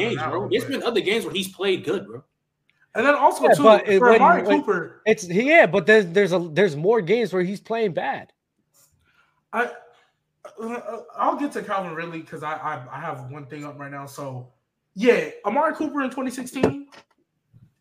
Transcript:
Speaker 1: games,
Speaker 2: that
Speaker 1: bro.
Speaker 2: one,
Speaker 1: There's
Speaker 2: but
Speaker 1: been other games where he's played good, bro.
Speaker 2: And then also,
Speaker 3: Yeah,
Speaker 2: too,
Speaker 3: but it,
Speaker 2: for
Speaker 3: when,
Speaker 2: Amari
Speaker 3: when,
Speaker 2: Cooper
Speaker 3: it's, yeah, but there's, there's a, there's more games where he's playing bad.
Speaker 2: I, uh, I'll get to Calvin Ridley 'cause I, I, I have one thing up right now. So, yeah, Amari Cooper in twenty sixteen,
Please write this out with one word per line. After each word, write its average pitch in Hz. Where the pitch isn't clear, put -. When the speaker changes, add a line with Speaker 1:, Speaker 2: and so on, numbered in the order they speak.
Speaker 1:
games, 214
Speaker 2:
that 156
Speaker 1:
bro. 165
Speaker 2:
one, -
Speaker 1:
There's 233
Speaker 2:
but 226
Speaker 1:
been 214
other 220
games 202
where 151
he's 190
played 180
good, 180
bro. 117
Speaker 2:
And 220
then 285
also, 277
Speaker 3:
Yeah, 233
Speaker 2:
too, 285
Speaker 3:
but 208
it, 196
Speaker 2:
for 185
Speaker 3:
when, 226
Speaker 2:
Amari 294
Speaker 3:
when, 208
Speaker 2:
Cooper 180
Speaker 3:
it's, 214
yeah, 254
but 175
there's, 214
there's 175
a, 185
there's 165
more 202
games 185
where 185
he's 190
playing 220
bad. 175
Speaker 2:
I, 240
uh, 226
I'll 254
get 285
to 208
Calvin 185
Ridley 165
'cause 151
I, 151
I, 151
I 139
have 131
one 147
thing 147
up 143
right 139
now. 143
So, 131
yeah, 190
Amari 294
Cooper 285
in 254
twenty 262
sixteen, 277